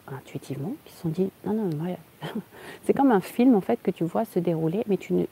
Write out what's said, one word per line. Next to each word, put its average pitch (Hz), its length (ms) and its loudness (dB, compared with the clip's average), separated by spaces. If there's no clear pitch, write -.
intuitivement, 139 680 -10
qui - 100 -20
se - 100 -20
sont 165 60 -2
dit, « 185 220 -2
Non, 190 80 -2
non, 214 240 -2
moi, 175 180 -6
<laughs> 156 80 -12
c'est - 100 4
comme 269 180 4
un 190 100 4
film 247 340 4
en 190 60 4
fait 233 200 -2
que 196 100 -2
tu - 120 -4
vois 202 220 -2
se - 140 -4
dérouler, 170 480 0
mais 190 100 2
tu, 185 160 -6
ne, 175 180 2